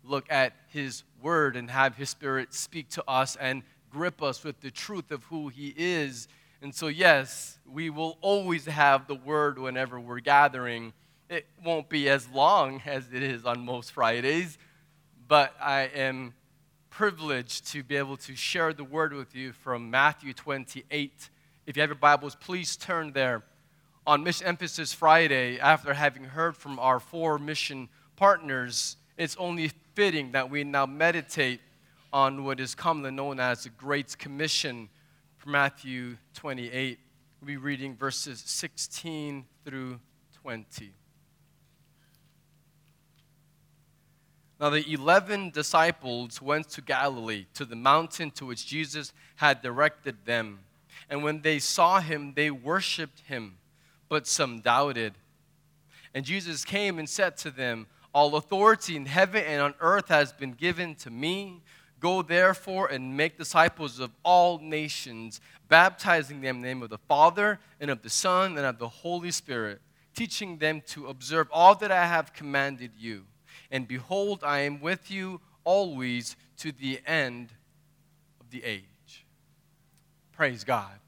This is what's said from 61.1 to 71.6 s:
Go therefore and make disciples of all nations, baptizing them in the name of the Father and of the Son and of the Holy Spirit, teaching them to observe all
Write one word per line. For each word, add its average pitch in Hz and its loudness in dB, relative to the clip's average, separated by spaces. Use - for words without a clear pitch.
Go 180 2
therefore 185 2
and 131 -4
make 160 0
disciples 160 2
of 127 -6
all 175 6
nations, 143 -8
baptizing 165 4
them 131 -4
in 123 -12
the 123 -8
name 127 -8
of 110 -12
the 107 -12
Father 170 4
and 143 -4
of 135 -4
the 110 -10
Son 185 2
and 139 0
of 123 -2
the 117 -8
Holy 175 -8
Spirit, 113 -6
teaching 196 -8
them 156 -2
to 143 -14
observe 135 -2
all 175 12